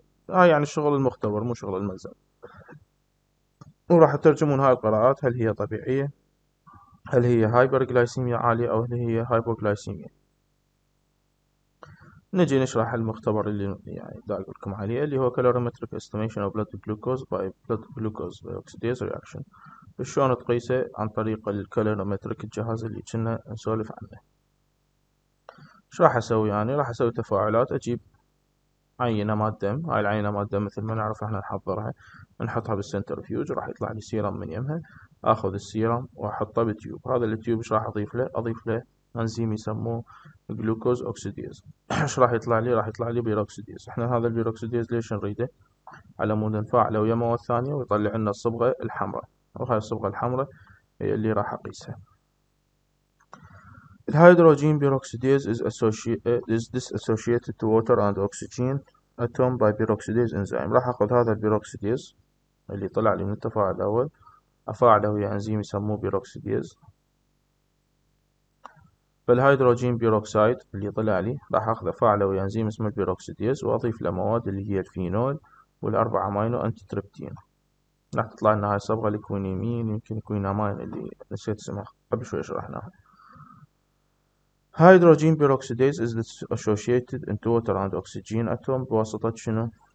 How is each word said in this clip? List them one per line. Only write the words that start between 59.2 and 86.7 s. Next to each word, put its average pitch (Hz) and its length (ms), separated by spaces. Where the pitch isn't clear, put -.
atom 127 380
by 107 140
peroxidase 110 600
enzyme. 87 400
راح 127 160
أخذ 104 240
هذا 120 200
البيروكسيديز 107 840
اللي 98 180
طلع 110 260
لي 92 100
من 101 80
التفاعل 104 420
الأول، 107 360
أفاعله 107 420
ويا 104 220
أنزيم 107 280
يسموه 104 360
بيروكسيديز. 95 800
فالهيدروجين 123 680
بيروكسايد 110 600
اللي 101 160
طلع 107 300
لي 120 180
راح 104 140
أخذ 113 200
أفاعله 104 380
ويا 95 160
أنزيم 110 240
اسمه 107 200
البيروكسيديز، 101 800
وأضيف 113 380
له 85 80
مواد 104 380
اللي 98 220
هي 95 100
الفينول 104 580
والأربع 104 460
أمينو 107 320
أنتيتريبتين. - 760
راح 113 100
تطلع 107 280
لنا 104 160
هاي 101 60
الصبغة 110 320
الكوينيمين، 104 800
يمكن 107 320
كوينامين 101 600
اللي - 300
نسيت - 280
اسمها 98 240
قبل 120 120
شوي 85 180
شرحناها. - 480
Hydrogen 160 560
peroxidase 135 680
is 117 60
associated 123 640